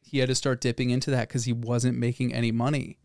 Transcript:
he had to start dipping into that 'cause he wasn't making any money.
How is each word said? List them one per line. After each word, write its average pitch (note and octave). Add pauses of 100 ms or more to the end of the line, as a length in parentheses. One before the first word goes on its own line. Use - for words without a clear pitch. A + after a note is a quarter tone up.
he -
had B2+
to C3
start C3
dipping B2
into C3
that B2
'cause A#2+
he A#2+
wasn't A#2+
making A#2+
any A#2
money. C3